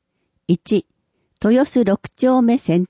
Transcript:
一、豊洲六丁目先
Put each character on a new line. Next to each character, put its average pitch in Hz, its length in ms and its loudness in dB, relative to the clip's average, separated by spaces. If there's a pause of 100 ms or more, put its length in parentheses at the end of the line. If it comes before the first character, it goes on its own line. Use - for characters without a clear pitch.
(480)
一、 180 380 -2 (580)
豊 247 220 2
洲 247 180 -2
六 196 260 -2
丁 254 340 0
目 233 160 0
先 175 300 -2